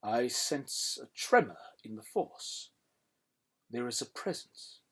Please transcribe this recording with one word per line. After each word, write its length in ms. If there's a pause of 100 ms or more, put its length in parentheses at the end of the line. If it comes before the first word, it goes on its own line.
I 260
sense 720
a 40 (100)
tremor 420 (260)
in 120
the 60
Force. 680 (1000)
There 180
is 120
a 60
presence. 760 (120)